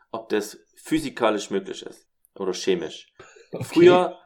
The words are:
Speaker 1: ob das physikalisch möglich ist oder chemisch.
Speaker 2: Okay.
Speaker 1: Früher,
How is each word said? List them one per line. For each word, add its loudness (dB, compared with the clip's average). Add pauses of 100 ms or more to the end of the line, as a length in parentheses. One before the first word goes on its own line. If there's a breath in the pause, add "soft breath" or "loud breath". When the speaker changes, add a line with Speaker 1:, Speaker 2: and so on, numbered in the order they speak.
(120)
Speaker 1:
ob -12
das -4 (180)
physikalisch -2
möglich -8
ist -20 (260)
oder -4
chemisch. -4 (400 loud breath)
Speaker 2:
Okay. -12
Speaker 1:
Früher, 6